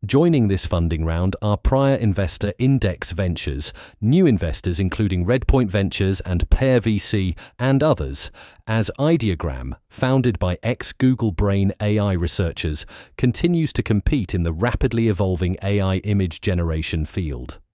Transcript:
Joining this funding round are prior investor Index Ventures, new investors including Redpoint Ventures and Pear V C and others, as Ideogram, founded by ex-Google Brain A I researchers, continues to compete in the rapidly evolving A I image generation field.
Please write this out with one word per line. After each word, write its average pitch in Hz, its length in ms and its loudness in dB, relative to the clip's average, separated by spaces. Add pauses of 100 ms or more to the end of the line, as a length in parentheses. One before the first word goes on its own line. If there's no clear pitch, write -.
Joining 143 420 4
this 98 160 0
funding 82 400 0
round 85 380 0
are 104 160 0
prior 135 380 2
investor 101 600 -2
Index 127 540 0
Ventures, 82 580 -4 (300)
new 147 240 4
investors 90 560 0
including 92 460 0
Redpoint 123 420 2
Ventures 95 540 0
and 87 260 -2
Pear 131 320 4
V 110 160 0
C 95 400 -2 (220)
and 135 240 2
others, 78 480 0 (360)
as 110 320 0
Ideogram, 90 760 -2 (160)
founded 127 480 0
by 90 240 0
ex-Google 123 680 0
Brain 98 500 0
A 107 160 0
I 101 140 0
researchers, 82 720 -2 (320)
continues 165 560 0
to - 80 -2
compete 104 520 0
in 90 80 0
the 82 120 0
rapidly 113 540 0
evolving 92 540 0
A 101 200 0
I 95 140 0
image 98 440 0
generation 82 640 -2
field. 67 560 -8 (140)